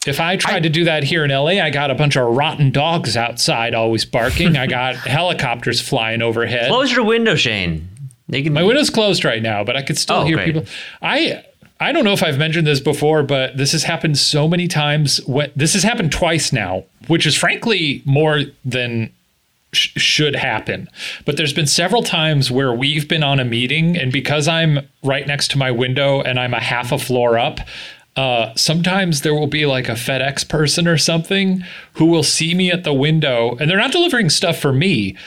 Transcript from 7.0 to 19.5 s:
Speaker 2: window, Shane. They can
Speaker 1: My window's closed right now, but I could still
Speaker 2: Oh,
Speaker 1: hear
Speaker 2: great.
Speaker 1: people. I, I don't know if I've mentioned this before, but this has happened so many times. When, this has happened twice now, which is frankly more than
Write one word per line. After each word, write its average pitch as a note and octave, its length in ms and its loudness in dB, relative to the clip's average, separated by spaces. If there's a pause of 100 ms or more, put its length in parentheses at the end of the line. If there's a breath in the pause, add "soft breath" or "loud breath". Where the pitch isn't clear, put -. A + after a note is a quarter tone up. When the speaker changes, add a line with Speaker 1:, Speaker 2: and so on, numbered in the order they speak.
Speaker 2:
window, A3+ 300 2
Shane. F2+ 520 -2 (400)
They C3+ 140 -4
can D3+ 120 0
Speaker 1:
My D#3+ 100 2
window's C4 260 2
closed G#3 340 0
right A#2 180 0
now, G#2+ 220 -2
but A#2+ 140 -2
I C3+ 40 -4
could C#3+ 160 -4
still E3+ 200 0
Speaker 2:
Oh, D#3+ 80 2
Speaker 1:
hear D#3+ 100 2
Speaker 2:
great. G2 180 0
Speaker 1:
people. D#3 120 -2 (360 loud breath)
I, C4+ 420 -2 (380)
I G3+ 120 0
don't D#4+ 100 2
know G3+ 100 4
if - 80 0
I've D3+ 160 0
mentioned D#3 300 0
this C#3+ 140 2
before, D3+ 420 2
but C3 340 0
this C#3 140 0
has D#3+ 120 0
happened D#3+ 340 0
so D3+ 300 2
many F3 200 2
times. D3+ 580 0
When, C#3+ 300 0
this D3 180 0
has G3+ 100 0
happened G#3 280 0
twice E3 400 0
now, F#2+ 320 -2 (240)
which E3+ 180 2
is D3 100 0
frankly F3 680 0
more D3+ 360 2 (240)
than A#2+ 460 -4 (640)